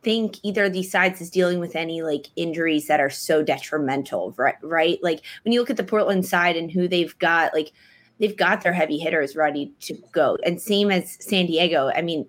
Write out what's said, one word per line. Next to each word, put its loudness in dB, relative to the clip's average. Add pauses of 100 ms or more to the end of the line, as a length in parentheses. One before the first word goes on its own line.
think -2
either 0
of 0
these -4
sides 0
is -10
dealing 2
with -6
any, -6
like, -4
injuries 0
that 4
are 2
so 0
detrimental, -4
right, 2
right? 0
Like, -2 (220)
when 2
you 4
look 0
at -4
the 0
Portland 0
side 2
and -6
who 2
they've -2
got, 2
like, -2 (480)
they've 0
got 0
their 2
heavy 0
hitters -2
ready -2
to -10 (160)
go. 4
And -2
same 2
as -2
San 0
Diego. 2
I 0
mean, -4